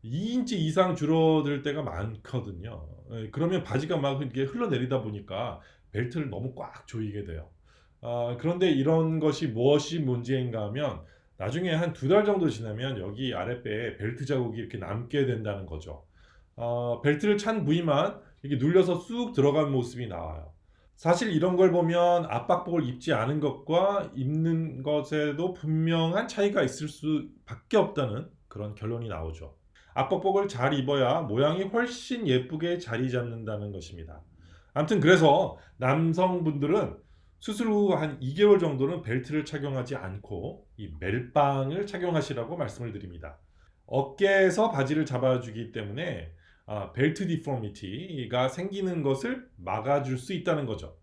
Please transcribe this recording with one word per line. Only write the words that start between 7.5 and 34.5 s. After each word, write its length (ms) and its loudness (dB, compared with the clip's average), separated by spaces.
아, 400 -4
그런데 300 2
이런 500 4
것이 260 0
무엇이 540 2
문제인가 680 -2
하면 360 -4
나중에 340 -2
한 200 0
두 160 -4
달 160 6
정도 240 2
지나면 500 -4
여기 360 -6
아랫배에 600 -4
벨트 280 -6
자국이 340 -2
이렇게 200 -8
남게 480 -2
된다는 400 -4
거죠. 380 -12
어, 460 -2
벨트를 360 4
찬 260 -2
부위만 560 2
이렇게 220 -2
눌려서 320 4
쑥 360 -4
들어간 400 4
모습이 360 -2
나와요. 440 -10
사실 380 2
이런 240 4
걸 160 8
보면 540 4
압박복을 600 0
입지 240 -2
않은 280 2
것과 760 0
입는 680 -2
것에도 720 0
분명한 760 0
차이가 340 2
있을 260 -2
수밖에 880 -4
없다는 520 0
그런 260 -10
결론이 340 -6
나오죠. 480 -10
압박복을 540 2
잘 260 0
입어야 480 2
모양이 420 2
훨씬 640 -2
예쁘게 500 0
자리 320 -2
잡는다는 600 -6
것입니다. 500 -14